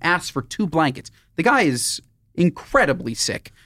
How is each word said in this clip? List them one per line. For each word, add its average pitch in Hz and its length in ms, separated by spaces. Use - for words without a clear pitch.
asks 170 260
for 131 140
two - 240
blankets. 156 440
The 175 80
guy 254 180
is 127 380
incredibly 170 800
sick. - 380